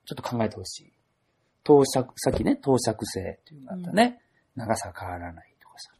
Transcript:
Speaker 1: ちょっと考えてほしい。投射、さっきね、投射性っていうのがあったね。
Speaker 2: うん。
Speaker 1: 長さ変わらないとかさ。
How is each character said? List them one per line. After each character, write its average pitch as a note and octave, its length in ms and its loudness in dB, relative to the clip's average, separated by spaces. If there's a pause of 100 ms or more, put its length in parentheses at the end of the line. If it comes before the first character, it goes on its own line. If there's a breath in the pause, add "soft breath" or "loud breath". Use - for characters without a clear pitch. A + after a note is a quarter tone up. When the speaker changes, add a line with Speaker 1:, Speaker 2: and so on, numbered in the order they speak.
Speaker 1:
ち - 60 -18
ょ A#2+ 40 -10
っ - 20 -10
と - 60 -10
考 A#2 200 -2
え G#2+ 60 0
て - 80 -14
ほ - 80 -12
し - 160 -14
い。 - 120 -20 (680)
投 C#3+ 220 8
射、 C3 200 0 (120)
さ - 140 0
っ - 20 2
き - 100 0
ね、 A#3+ 140 2
投 C3 200 2
射 A2+ 240 0
性 F#2+ 400 -8
っ - 40 -20
て - 80 -20
い D3+ 40 -20
う - 40 -20
の - 60 -20
が G3+ 80 -12
あ - 20 -8
っ F3+ 40 -10
た F3 120 -10
ね。 A#3+ 260 2 (380)
Speaker 2:
う - 20 -8
ん。 - 40 -8
Speaker 1:
長 A2 120 -2
さ F#2 180 -8
変 F#2 140 -12
わ F2 100 -8
ら E2+ 140 -12
な E2+ 120 -20
い - 180 -20
と - 80 -20
か - 100 -20
さ。 - 100 -20 (100)